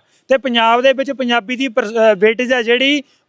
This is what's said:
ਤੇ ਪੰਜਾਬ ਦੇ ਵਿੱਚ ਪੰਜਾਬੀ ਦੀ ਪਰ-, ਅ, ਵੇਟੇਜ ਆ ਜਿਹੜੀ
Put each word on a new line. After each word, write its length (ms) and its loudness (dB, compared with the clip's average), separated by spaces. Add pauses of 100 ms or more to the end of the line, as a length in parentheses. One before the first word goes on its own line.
(280)
ਤੇ 100 2
ਪੰਜਾਬ 440 0
ਦੇ 120 4
ਵਿੱਚ 180 -6
ਪੰਜਾਬੀ 440 -4
ਦੀ 120 -4
ਪਰ-, 200 -4
ਅ, 300 2
ਵੇਟੇਜ 360 0
ਆ 80 0
ਜਿਹੜੀ 420 0 (260)